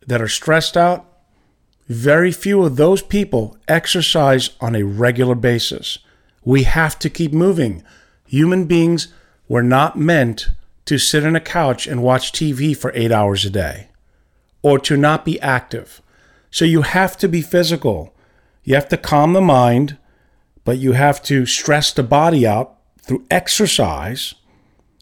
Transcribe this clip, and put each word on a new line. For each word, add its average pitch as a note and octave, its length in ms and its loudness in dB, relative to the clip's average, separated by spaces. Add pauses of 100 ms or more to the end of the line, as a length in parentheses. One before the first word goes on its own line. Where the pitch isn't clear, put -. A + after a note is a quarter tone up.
that B2 140 -2
are A2 60 -4
stressed D#3 500 -2
out, F3 280 2 (840)
very C#3+ 440 2
few G3 320 0
of C#3 140 -2
those F3+ 260 2
people C#3 540 -2 (100)
exercise D#3 800 0 (100)
on A#2 160 -4
a G#2+ 60 0
regular A#2+ 540 0
basis. A#2 640 -4 (440)
We C3 200 2
have D#3+ 340 2
to D#3 140 -6
keep D#3+ 200 -4
moving. D#3 520 0 (420)
Human F3 400 0
beings E3 440 0 (380)
were A#2+ 140 0
not C3 340 2
meant D3 540 0 (360)
to D3 120 0
sit D3 260 0
on D#3+ 120 0
a E3 40 0
couch D#3 460 -2
and B2+ 160 -6
watch B2+ 300 0
T D3+ 200 -4
V C#3 220 -2
for - 220 -6
eight A#2 160 -2
hours G2+ 340 0
a G2 60 -6
day F2+ 380 -8 (760)
or C#3+ 160 4
to C#3+ 180 -2
not D3+ 280 0
be D#3+ 160 -4
active. - 600 -6 (480)
So - 160 -2
you E3 160 4
have F#3 360 -2
to G3+ 100 0
be E3 160 -2
physical. D3+ 720 -2 (480)
You C3 100 -2
have C#3+ 160 0
to E3+ 80 0
calm D3+ 360 2
the F#3+ 80 2
mind, C3+ 560 2 (680)
but B2+ 160 -2
you C3 140 2
have C#3 300 2
to C3+ 220 0
stress - 480 -2
the - 80 0
body C#3+ 460 2
out G#2+ 300 -2 (220)
through - 300 -6
exercise A#2 1040 -2 (680)